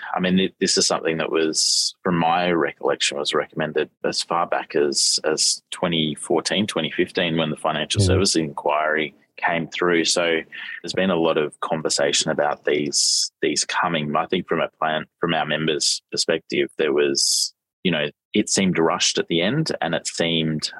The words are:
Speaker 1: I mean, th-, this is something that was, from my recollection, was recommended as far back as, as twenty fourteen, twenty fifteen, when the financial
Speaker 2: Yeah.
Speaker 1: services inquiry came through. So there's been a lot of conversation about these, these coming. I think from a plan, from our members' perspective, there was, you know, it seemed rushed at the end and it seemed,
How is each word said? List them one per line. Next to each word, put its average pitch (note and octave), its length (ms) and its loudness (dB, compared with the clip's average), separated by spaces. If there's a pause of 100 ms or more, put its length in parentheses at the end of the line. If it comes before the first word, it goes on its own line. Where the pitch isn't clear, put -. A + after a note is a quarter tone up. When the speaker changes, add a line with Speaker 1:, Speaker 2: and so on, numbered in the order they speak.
(160)
Speaker 1:
I - 40 0
mean, F#2 180 4
th-, F#2+ 220 2
this F#2+ 160 0
is F#2 120 2
something D#2+ 300 0
that D#2+ 140 -2
was, - 720 0
from F2+ 140 2
my E2+ 340 2
recollection, C#2+ 680 0
was D2+ 160 -2
recommended D2+ 560 -2 (120)
as - 200 -2
far E2+ 240 0
back - 280 -4
as, D2 480 2
as - 460 0
twenty D#2+ 460 -2
fourteen, F2 500 0
twenty D#2+ 240 -2
fifteen, F2 480 -2
when D#2 140 0
the C#2+ 40 -4
financial D2+ 460 -2
Speaker 2:
Yeah. F#2+ 60 4
Speaker 1:
services F#2+ 300 2
inquiry D2+ 760 0 (240)
came E2+ 320 -2
through. E2+ 360 2
So E2+ 340 2 (440)
there's F2 100 -8
been F#2+ 160 2
a F2+ 60 2
lot E2 220 2
of D2+ 240 -2
conversation D2+ 680 0
about D2 360 0
these, - 680 0 (100)
these D2+ 220 0
coming. D#2 520 -2
I D#2 120 0
think F#2 200 -2
from E2 120 0
a D2 80 0
plan, D#2 380 -4 (140)
from E2+ 140 0
our D#2 140 0
members' D2+ 540 -2 (100)
perspective, - 680 -2
there D2+ 160 2
was, C#2+ 580 0 (320)
you F#2 60 0
know, D3+ 200 0 (240)
it G#2 160 2
seemed F#2 280 2
rushed E2 400 2
at - 120 -2
the E2 120 0
end C#3 300 0 (100)
and E2 140 -2
it - 100 -4
seemed, D#2+ 760 -2